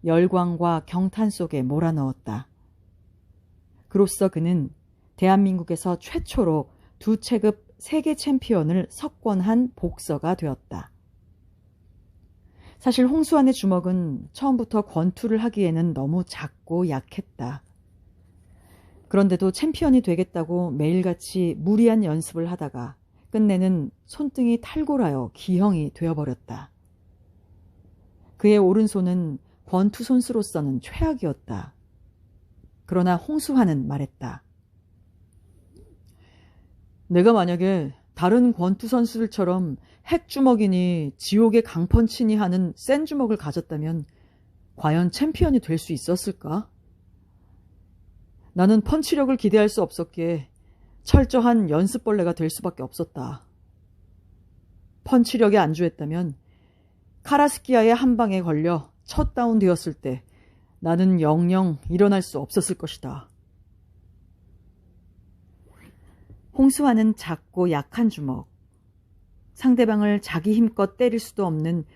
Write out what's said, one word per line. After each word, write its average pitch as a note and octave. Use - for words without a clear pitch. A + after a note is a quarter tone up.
열광과 E3+
경탄 F#3+
속에 D#3
몰아넣었다. C3+
그로써 G3
그는 E3
대한민국에서 F#3
최초로 E3+
두 A3
체급 G#3+
세계 D#4
챔피언을 F#3
석권한 A3+
복서가 E3+
되었다. -
사실 B3+
홍수환의 C#4+
주먹은 F3+
처음부터 A#3
권투를 G#3
하기에는 F3
너무 D3
작고 -
약했다. -
그런데도 F#3+
챔피언이 D4
되겠다고 F3
매일같이 E3+
무리한 G#3+
연습을 E3
하다가 C3+
끝내는 F#3
손등이 B3
탈골하여 A#3
기형이 F3+
되어버렸다. C#3+
그의 G#3
오른손은 F3+
권투 G3+
선수로서는 G3+
최악이었다. G#3+
그러나 F3+
홍수환은 B3
말했다. C#3
"내가 F3+
만약에 F3
다른 A#3
권투 F#3+
선수들처럼 G#3
핵주먹이니 F#3+
지옥의 A3+
강펀치니 G#3+
하는 F#3
센 C#4+
주먹을 C4+
가졌다면 D#3
과연 E3
챔피언이 D4+
될 E3
수 -
있었을까? F3
나는 G3
펀치력을 C#4
기대할 G#3
수 G#3
없었기에 E3+
철저한 A#3+
연습벌레가 F#3+
될 D#3+
수밖에 E3+
없었다. B2+
펀치력에 A3+
안주했다면 D#3+
카라스키아의 B3+
한 A#3+
방에 G3+
걸려 E3
첫 -
다운 A#3
되었을 F3
때 B2+
나는 F3
영영 F3
일어날 G3
수 -
없었을 -
것이다." C3+
홍수환은 C4
작고 F3
약한 F#3
주먹, C#3+
상대방을 G#3+
자기 E3+
힘껏 G#3+
때릴 A#3+
수도 -
없는 D#3+